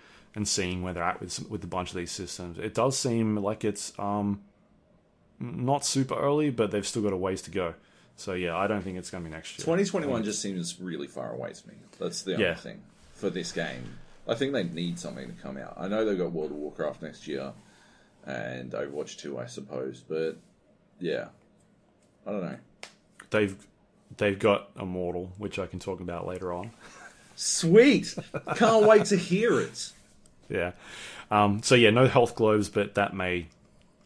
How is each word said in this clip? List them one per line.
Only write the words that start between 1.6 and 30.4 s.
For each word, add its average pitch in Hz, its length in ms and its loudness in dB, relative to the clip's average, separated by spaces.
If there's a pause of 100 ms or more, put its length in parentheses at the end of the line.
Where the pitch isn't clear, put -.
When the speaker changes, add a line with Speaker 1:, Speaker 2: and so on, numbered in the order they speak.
Speaker 1:
a - 20 -10
bunch 90 240 -6
of 95 60 -10
these 87 140 -6
systems. 87 480 -10
It 85 160 -8
does 131 240 2
seem 113 380 2
like 104 280 -2
it's, 104 340 -4
um, 101 420 0 (1000)
n-, 123 260 -6
not 139 180 0
super 135 300 0
early, 147 360 2
but 113 200 0
they've 104 160 -2
still 117 160 -4
got 104 100 2
a 95 40 0
ways 95 260 -2
to - 80 -14
go. 87 240 -4 (420)
So, - 160 -8
yeah, 90 240 -2
I 95 100 0
don't 101 160 0
think 92 160 -8
it's 90 120 -12
gonna 90 140 -10
be 82 60 -10
next - 280 -14
year. - 60 -10
Speaker 2:
Twenty 170 200 2
twenty-one 165 300 -2
Speaker 1:
I 117 80 0
think 104 40 -2
Speaker 2:
just 104 160 -4
seems 90 380 -6
really 80 260 -6
far 58 280 -8
away 62 180 -8
to - 160 -20
me. - 60 -20 (260)
That's 87 220 -6
the 95 100 -2
only 98 140 2
Speaker 1:
Yeah. 85 80 2
Speaker 2:
thing - 280 -14 (320)
for 101 160 -2
this 87 220 -6
game. 64 320 -6 (420)
I 117 80 0
think 131 180 -2
they 113 120 0
need 85 340 -4
something 65 300 -10
to 58 140 -14
come 67 140 -10
out. 58 220 -12
I 92 100 -6
know 107 160 0
they've 101 140 0
got 85 140 0
World 78 180 -4
of 73 60 -8
Warcraft 73 460 -6
next 78 260 -14
year 67 240 -6 (760)
and 64 460 -8
Overwatch 71 460 -6
two, 69 200 -10
I 62 80 -8
suppose, 65 600 -10
but, 80 300 -2 (640)
yeah. 78 280 -2 (1000)
I 104 60 -8
don't 101 100 -4
know. 71 140 -8 (720)
Speaker 1:
They've, 104 260 2 (600)
they've 101 220 2
got 101 400 4
Immortal, 90 600 -4
which 104 200 -6
I 92 80 -4
can 90 120 -10
talk 90 220 -6
about 87 260 -6
later 90 260 -6
on. 95 200 -8 (640)
Speaker 2:
Sweet! 208 800 6 (420)
Can't 220 280 8
wait 214 220 10
to 202 100 2
hear 180 440 2
it. - 320 -8 (580)